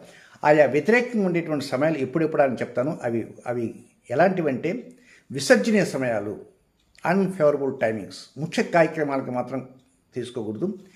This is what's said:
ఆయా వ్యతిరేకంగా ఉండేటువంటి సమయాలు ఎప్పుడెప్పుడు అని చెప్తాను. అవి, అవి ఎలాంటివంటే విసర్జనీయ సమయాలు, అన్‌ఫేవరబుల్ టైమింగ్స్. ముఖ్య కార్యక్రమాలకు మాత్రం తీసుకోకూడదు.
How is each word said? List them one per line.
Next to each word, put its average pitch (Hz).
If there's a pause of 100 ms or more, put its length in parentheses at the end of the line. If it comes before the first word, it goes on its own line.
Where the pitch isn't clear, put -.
(440)
ఆయా 151
వ్యతిరేకంగా 214
ఉండేటువంటి 165
సమయాలు 147
ఎప్పుడెప్పుడు 151
అని 131
చెప్తాను. 123
అవి, 117 (200)
అవి 117 (340)
ఎలాంటివంటే 165 (400)
విసర్జనీయ 214
సమయాలు, 113 (640)
అన్‌ఫేవరబుల్ 151
టైమింగ్స్. 110
ముఖ్య 160
కార్యక్రమాలకు 147
మాత్రం 123 (460)
తీసుకోకూడదు. 117 (180)